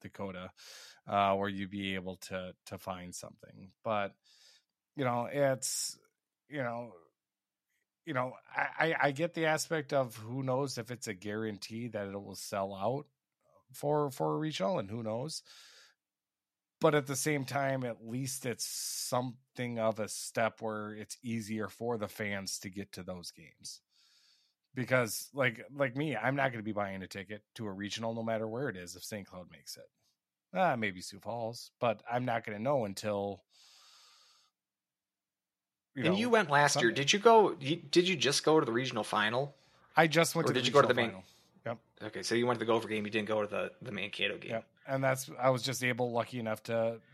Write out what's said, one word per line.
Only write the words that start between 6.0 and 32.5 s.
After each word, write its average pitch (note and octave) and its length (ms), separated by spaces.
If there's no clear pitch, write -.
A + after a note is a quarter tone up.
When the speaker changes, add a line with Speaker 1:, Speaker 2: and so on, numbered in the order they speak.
Speaker 1:
you C#3+ 140
know, A#2 300
you E3 80
know, B2+ 200
I, D3 320
I, D#3+ 80
I D3 40
get E3 220
the D#3+ 140
aspect D#3 440
of C3 240
who A#2+ 280
knows C3 340
if A#2+ 140
it's A#2 160
a G#2+ 60
guarantee G#2+ 760
that G#2 180
it G2 140
will G2+ 140
sell G2 380
out A#2 320
for, D3 380
for D#3 240
a - 20
regional, D#3 420
and G2 100
who A#2 120
knows. A#2 400
But D#3+ 140
at C#3+ 140
the C#3 80
same C#3+ 300
time, C3+ 380
at A2+ 220
least B2+ 400
it's A#2+ 200
something - 1120
of A2 200
a G#2 80
step - 540
where G#2+ 320
it's G#2+ 300
easier A2 440
for A#2 300
the G#2 100
fans G2+ 520
to G#2+ 100
get F#2+ 240
to F#2 100
those F2 280
games. - 500
Because, B2 580
like, A#2+ 400
like C3+ 220
me, C#3+ 220
I'm B2 180
not C3+ 160
gonna A#2 100
be G#2 120
buying G2 280
a F2+ 60
ticket G2+ 340
to A2+ 100
a G2+ 60
regional G#2 420
no A2+ 80
matter A2+ 240
where A#2 220
it G#2 80
is F2+ 220
if F#2 80
Saint G2+ 200
Cloud F#2 240
makes D#2 280
it. - 120
Ah, F3+ 220
maybe G2+ 260
Sioux G2 180
Falls, A#2 600
but A2 320
I'm B2+ 140
not A#2 200
gonna G#2 140